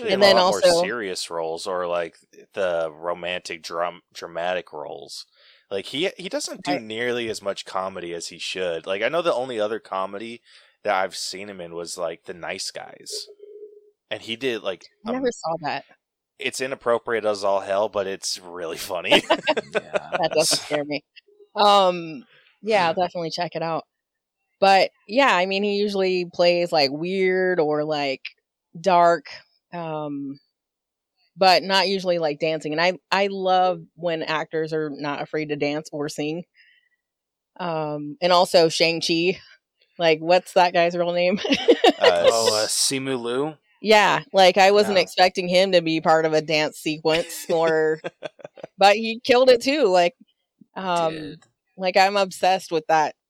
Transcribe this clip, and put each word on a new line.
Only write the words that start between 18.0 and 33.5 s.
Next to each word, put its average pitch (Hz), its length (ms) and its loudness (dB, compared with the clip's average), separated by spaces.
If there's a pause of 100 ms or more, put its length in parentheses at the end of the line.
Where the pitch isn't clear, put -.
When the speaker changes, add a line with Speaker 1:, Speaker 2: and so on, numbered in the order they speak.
Speaker 1:
it's 98 340 -6
really 87 380 -10
funny. 92 440 0
<laughs> - 0 -
Speaker 3:
<laughs> - 60 -6 (440)
That 170 640 -4
doesn't - 0 -
Speaker 2:
Yes. - 280 0
Speaker 3:
scare 147 220 -4
me. 147 200 -8 (500)
Um, 180 680 2 (380)
yeah, 202 260 2
I'll 165 60 0
Speaker 2:
<laughs> - 0 -
Speaker 3:
definitely 175 360 -4
check 175 240 -6
it 160 80 -6
out. 160 220 -4 (760)
But, 196 300 6 (160)
yeah, 233 300 4
I 180 100 2
mean, 196 160 -2
he 202 140 0
usually 190 560 0
plays, 175 400 2
like, 143 180 4
weird 185 720 0
or, 151 240 0
like, 143 380 -4 (580)
dark, 170 460 4 (460)
um, 147 680 -8 (960)
but 175 260 4
not 190 240 2
usually, 185 320 0
like, 151 220 -2
dancing. 156 320 -2
And 156 80 0
I, 180 140 2 (180)
I 196 160 2
love 185 540 0 (120)